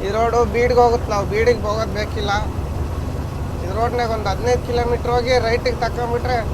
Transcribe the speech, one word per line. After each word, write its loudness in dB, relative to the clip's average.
ಈ 6
ರೋಡು 4
ಬೀಡ್ಗೆ 2
ಹೋಗುತ್ತೆ, 4
ನಾವು 0
ಬೀಡಿಗೆ 2
ಹೋಗೋದು -2
ಬೇಕಿಲ್ಲ. -4
ಈ -4
ರೋಡ್ನಾಗ 0
ಒಂದು -2
ಹದಿನೈದು 0
ಕಿಲೋಮೀಟರ್ -2
ಹೋಗಿ 2
ರೈಟಿಗೆ 0
ತಕೊಂಬಿಟ್ರೆ -2